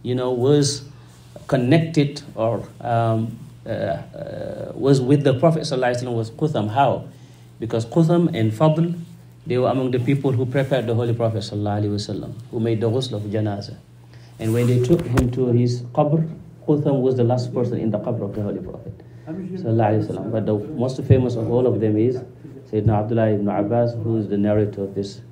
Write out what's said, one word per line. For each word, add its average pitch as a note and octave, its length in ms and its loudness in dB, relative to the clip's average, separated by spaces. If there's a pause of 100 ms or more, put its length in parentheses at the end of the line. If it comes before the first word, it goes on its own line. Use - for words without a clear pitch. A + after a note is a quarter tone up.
you B2 140 -4
know, B2+ 160 -2
was C#3 520 2 (640)
connected C#3+ 760 2 (120)
or, A2 320 -2 (140)
um, A#2 560 0 (280)
uh, - 40 -12
uh, - 1040 -6
was C3+ 260 4
with B2+ 240 4
the C3+ 120 4
Prophet E3 260 4
sallallahu B2+ 320 0
alaihi A#2+ 100 -4
wasallam A#2+ 120 -4
was A2 160 -4
Qutham. B2+ 380 -2
How? B2+ 360 2 (540)
Because A2+ 260 -2
Qutham E3+ 480 4
and A2 180 0
Fadl, D#3+ 460 2 (480)
they B2 120 -2
were B2 120 2
among B2+ 220 0
the B2 80 0
people C#3 320 2
who B2+ 140 0
prepared C3 420 0
the A#2 80 0
Holy A#2+ 180 0
Prophet A2 300 0
sallallahu G#2 400 -2
alaihi G#2 100 -2
wasallam, G2+ 400 -6 (160)
who B2 100 -6
made A2+ 220 0
the A2+ 80 2
ghusl B2+ 240 -2
of G#2 100 -6
janazah. G#2 540 -4 (600)
And A2+ 140 -2
when A#2+ 120 2
they B2 160 4
took E3+ 240 2
him A#2+ 260 2
to B2+ 160 0
his A#2+ 360 2 (100)
qabr, D3+ 340 2 (400)
Qutham C#3+ 340 2
was C3 140 2
the A#2+ 80 2
last B2 300 0
person A#2+ 240 -2
in G#2+ 140 -2
the G#2 80 -2
qabr A2 240 -4
of G2+ 100 -6
the G#2+ 80 -4
Holy G2+ 180 -4
Prophet - 340 -6 (340)
sallallahu F3+ 380 -8
alaihi A2 420 2
wasallam. F#2+ 240 -6
But G#2+ 140 -2
the G#2+ 100 0
most A#2+ 480 -4
famous B2 320 4
of A2 160 -2
all B2 160 2
of G#2 120 2
them G#2+ 180 0
is B2 240 0 (500)
Sayyidina G#2+ 320 2
Abdullah A2+ 280 2
ibn G2+ 180 0
Abbas, A#2 540 0
who A2+ 140 0
is G2+ 120 -2
the G2+ 80 0
narrator G#2 460 0
of F#2+ 100 -8
this G2 280 -6 (100)